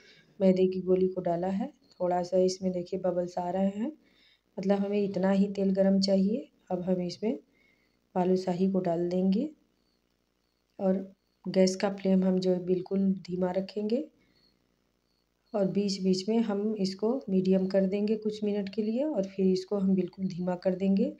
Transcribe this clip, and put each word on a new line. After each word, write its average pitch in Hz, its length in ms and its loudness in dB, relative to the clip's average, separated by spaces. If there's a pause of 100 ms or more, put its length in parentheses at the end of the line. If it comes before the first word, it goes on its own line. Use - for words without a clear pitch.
(400)
मैदे 185 280 6
की 185 140 -2
गोली 185 260 2
को 185 140 -4
डाला 175 280 -2
है, 208 180 -4 (240)
थोड़ा 180 320 -2
सा 180 160 0
इसमें 185 320 2
देखिए 180 280 -6
बबल्स 180 380 -2
आ 180 120 -4
रहे 190 200 0
हैं, 220 220 -6 (680)
मतलब 196 220 0
हमें 202 200 0
इतना 190 320 0
ही 196 180 2
तेल 196 240 -2
गर्म 196 280 4
चाहिए। 196 460 0 (240)
अब 175 100 -4
हम 180 200 -2
इसमें 202 360 -4 (800)
बालूशाही 185 560 0
को 190 100 0
डाल 175 280 -2
देंगे 190 400 0 (1300)
और 190 160 2 (500)
गैस 185 300 4
का 202 160 -2
फ्लेम 190 320 2
हम 185 160 2
जो 180 120 0
है 180 140 0
बिल्कुल 190 460 0 (100)
धीमा 180 320 -4
रखेंगे 214 500 -2 (1500)
और 196 160 2
बीच 196 340 -2
बीच 185 260 0
में 226 100 2
हम 208 380 -2
इसको 196 360 -2 (160)
मीडियम 190 380 2
कर 190 200 2
देंगे 208 300 0
कुछ 214 260 -6
मिनट 202 320 -2
के 220 60 -2
लिए 226 240 -2
और 208 220 -2
फिर 190 200 -2
इसको 185 300 0
हम 190 180 2
बिल्कुल 185 320 -4
धीमा 180 300 -4
कर 185 200 0
देंगे। 196 420 2